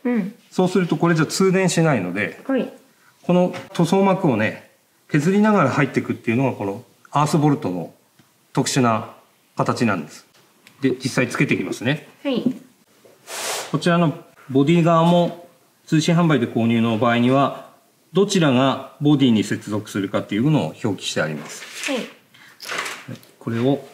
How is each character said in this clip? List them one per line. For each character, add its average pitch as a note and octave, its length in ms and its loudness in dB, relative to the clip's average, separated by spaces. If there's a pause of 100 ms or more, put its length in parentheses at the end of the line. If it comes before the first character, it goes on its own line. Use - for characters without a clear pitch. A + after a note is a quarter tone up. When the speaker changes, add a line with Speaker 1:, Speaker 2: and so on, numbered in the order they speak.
Speaker 1:
う B3 60 -2
ん。 G#3 240 -2 (180)
Speaker 2:
そ F#3 140 2
う - 20 2
す G3 100 0
る F3+ 80 2
と E3 100 -2
こ E3+ 120 2
れ F3 80 4
じ D#3 60 4
ゃ C#3 40 0
通 F#3+ 240 0
電 F#3 180 2
し E3 140 0
な D#3 140 2
い G#2+ 40 -2
の F2+ 140 -6
で、 G2 320 -6
Speaker 1:
は C4+ 100 -2
い。 - 160 -4 (520)
Speaker 2:
こ F3 80 0
の F3+ 200 2 (220)
塗 E3+ 120 2
装 F#3+ 180 2
膜 F#3 240 2
を A#2+ 80 2
ね、 G#2 340 -4 (400)
削 D3+ 220 2
り G#3 80 4
な G#3+ 120 4
が F#3 120 4
ら B2 60 2
入 C#3 160 0
っ - 20 0
て - 100 -4
い - 60 0
く A#2 80 -4
っ G#2+ 40 -8
て - 140 -6
い A2+ 40 0
う - 20 0
の C3+ 80 0
が A#2+ 80 0
こ G#2+ 120 -8
の G2 200 -8 (260)
ア D3 140 0
ー - 20 0
ス D#3+ 120 2
ボ D3 100 2
ル C#3+ 80 2
ト G#2 140 -6
の F2 240 -8 (580)
特 C3 160 -2
殊 - 120 0
な A2+ 340 0 (420)
形 A#2+ 300 0
な G#2 80 2
ん D#2+ 100 -6
で D2+ 60 -18
す。 - 160 -20 (540)
で、 C3 100 0
実 B2+ 200 -4
際 B2 180 -2
つ - 80 -10
け C3+ 100 0
て - 80 0
い - 40 -2
き G#2 60 -4
ま F2 80 -6
す - 120 -10
ね。 D3 240 -4 (140)
Speaker 1:
は C#4+ 80 -4
い。 A#3 120 -2 (1300)
Speaker 2:
こ D#3 80 -2
ち F3 100 -2
ら E3+ 100 4
の E3 200 0 (320)
ボ C3+ 140 4
デ E3 100 4
ィ E3+ 80 4
側 E3 220 4
も F3 440 2 (380)
通 D#3 140 2
信 E3 140 2
販 E3+ 120 4
売 D3 140 4
で A#2 60 -2
購 A2+ 200 0
入 A#2 140 2
の A2+ 180 0
場 A#2 140 2
合 A#2+ 60 2
に A#2+ 120 4
は、 C3+ 380 0 (440)
ど F#3+ 140 2
ち G3 140 0
ら D3+ 100 4
が C3 500 0
ボ D3 160 4
デ C3+ 100 4
ィ A#2+ 40 6
に G#2+ 140 2
接 G#2 260 -8
続 G#2 200 -6
す G#2+ 80 -6
る G2 100 -2
か G2+ 120 -4
っ - 60 -8
て - 80 -6
い G2+ 40 0
う C3+ 120 2
の G#2+ 180 2
を D#2 140 -12
表 G2 180 -2
記 - 60 -10
し - 80 -6
て F2+ 80 -2
あ D#2+ 60 -2
り D#2 60 -8
ま - 140 -12
す。 - 440 -10
Speaker 1:
は B3+ 60 -2
い。 - 80 -8 (1300)
Speaker 2:
こ - 120 -10
れ A#2 100 -2
を C3+ 340 0